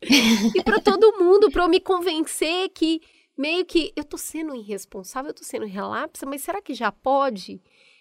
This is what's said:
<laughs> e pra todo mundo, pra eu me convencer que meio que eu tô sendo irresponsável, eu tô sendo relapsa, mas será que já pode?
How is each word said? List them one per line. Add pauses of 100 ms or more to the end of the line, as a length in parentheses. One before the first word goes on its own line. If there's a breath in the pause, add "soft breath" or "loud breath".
<laughs>
e
pra
todo
mundo,
pra
eu
me
convencer
que (380 soft breath)
meio
que
eu
tô
sendo
irresponsável,
eu
tô
sendo
relapsa,
mas
será
que
já
pode? (400 soft breath)